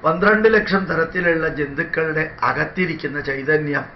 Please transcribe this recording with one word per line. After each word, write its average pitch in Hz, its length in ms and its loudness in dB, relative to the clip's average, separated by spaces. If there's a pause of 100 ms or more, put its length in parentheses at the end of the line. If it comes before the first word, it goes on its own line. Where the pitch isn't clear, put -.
പന്ത്രണ്ട് 208 480 4
ലക്ഷം 190 320 2
തരത്തിലുള്ള 165 640 0
ജന്തുക്കളുടെ 156 960 -2
അകത്തിരിക്കുന്ന 151 760 -2
ചൈതന്യം 143 640 -2 (100)